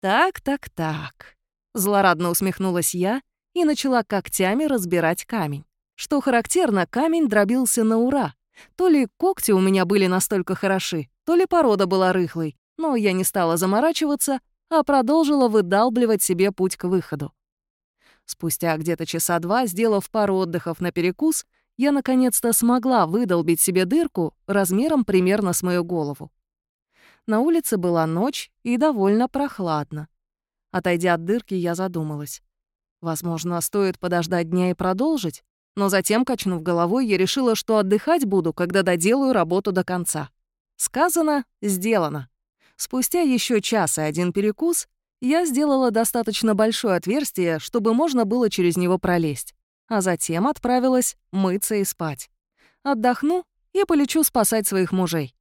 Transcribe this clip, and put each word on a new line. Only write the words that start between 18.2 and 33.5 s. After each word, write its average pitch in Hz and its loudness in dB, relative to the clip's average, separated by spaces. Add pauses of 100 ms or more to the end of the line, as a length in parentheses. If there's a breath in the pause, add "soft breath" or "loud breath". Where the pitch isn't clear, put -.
Спустя 165 -4
где-то 160 -4
часа 170 -2
два, 208 0
сделав 202 0
пару 202 0
отдыхов 170 -4
на 180 -2
перекус, 185 -2 (300)
я 277 2
наконец-то 254 2
смогла 240 2
выдолбить 170 0
себе 185 2
дырку 208 -2 (140)
размером 202 0
примерно 196 2
с - -4
мою 180 0
голову. 147 -6 (960 soft breath)
На 214 0
улице 311 0
была 170 0
ночь 180 -4 (120)
и 240 -2
довольно 226 2
прохладно. 156 -4 (640)
Отойдя 175 0
от 165 -4
дырки, 202 -4
я 175 -2
задумалась. 160 -6 (580)
Возможно, 165 -4